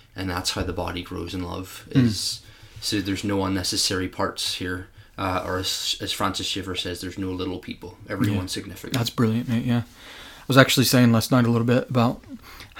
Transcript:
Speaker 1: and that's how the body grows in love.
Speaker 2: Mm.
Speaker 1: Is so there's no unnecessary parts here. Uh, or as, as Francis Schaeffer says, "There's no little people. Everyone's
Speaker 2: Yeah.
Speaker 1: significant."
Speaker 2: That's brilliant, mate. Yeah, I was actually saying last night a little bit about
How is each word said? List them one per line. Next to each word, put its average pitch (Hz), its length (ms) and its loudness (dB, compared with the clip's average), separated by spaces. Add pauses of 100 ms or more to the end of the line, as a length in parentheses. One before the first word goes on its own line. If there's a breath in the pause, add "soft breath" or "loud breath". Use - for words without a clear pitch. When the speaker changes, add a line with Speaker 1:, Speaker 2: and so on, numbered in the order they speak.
(160 soft breath)
Speaker 1:
and 95 120 -4
that's 92 240 -2
how 98 100 -2
the 90 100 -2
body 90 300 -4
grows 87 320 -8
in 90 80 -4
love. 87 420 -8 (100)
Speaker 2:
Mm. 131 120 8
Speaker 1:
Is - 340 -2 (400 soft breath)
so 104 200 -2
there's 98 240 -4
no 98 200 2
unnecessary 95 640 0
parts - 460 -2
here. 92 340 -6 (300 soft breath)
Uh, 92 280 0
or 92 120 0
as, - 420 -2
as 101 120 -4
Francis 95 340 -2
Schaeffer 92 300 -4
says, 90 240 -4
"There's 90 180 -8
no 92 140 -2
little 90 260 -4
people. - 380 -12 (120)
Everyone's 98 460 0
Speaker 2:
Yeah. 107 80 -4
Speaker 1:
significant." 92 320 -10
Speaker 2:
That's 117 160 0
brilliant, 117 380 2
mate. 117 160 0
Yeah, 120 140 2 (100)
I - 580 -20
was 127 120 6
actually 131 260 6
saying 123 280 6
last 113 180 2
night 123 160 6
a 117 40 4
little 117 160 2
bit 123 220 2
about 123 340 2 (580 loud breath)